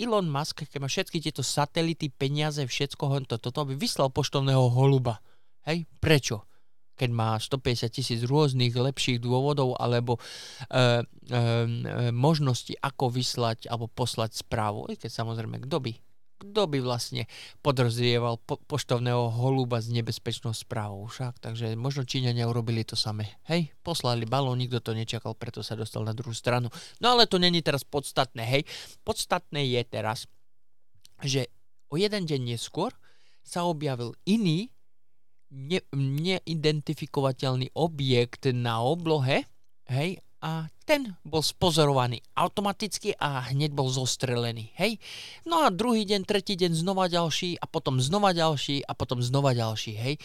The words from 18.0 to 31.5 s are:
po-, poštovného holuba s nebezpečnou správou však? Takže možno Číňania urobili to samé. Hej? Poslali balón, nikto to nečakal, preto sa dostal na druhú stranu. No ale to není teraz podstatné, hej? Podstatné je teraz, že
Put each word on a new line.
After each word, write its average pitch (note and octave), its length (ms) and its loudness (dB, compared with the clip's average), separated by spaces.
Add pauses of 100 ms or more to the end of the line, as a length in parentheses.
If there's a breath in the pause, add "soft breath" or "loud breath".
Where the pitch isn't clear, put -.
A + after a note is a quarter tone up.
po-, - 320 -6
poštovného B2 720 0
holuba B2+ 400 2
s A2+ 80 -6
nebezpečnou A#2 640 -4
správou G#2 560 -8
však? B2 320 -8
Takže A2+ 320 -6
možno C3 320 -4
Číňania B2 400 0
urobili A#2 400 0
to - 80 -12
samé. G#2+ 560 -4
Hej? E3 320 0
Poslali B2 480 0
balón, B2+ 320 0
nikto B2 160 -2
to A#2 160 -2
nečakal, A2 400 -4
preto A#2 320 -10
sa - 80 -6
dostal A2 320 -6
na A2 80 -2
druhú A#2 240 -6
stranu. B2 320 0 (320 loud breath)
No B3 160 6
ale A3+ 80 8
to F#3 160 2
není F3 240 4
teraz C#3 160 0
podstatné, C3 640 -2
hej? C#3 240 0 (320 loud breath)
Podstatné E3 640 -2
je B2 160 2
teraz, A2 480 -4 (960)
že C3+ 240 0 (400)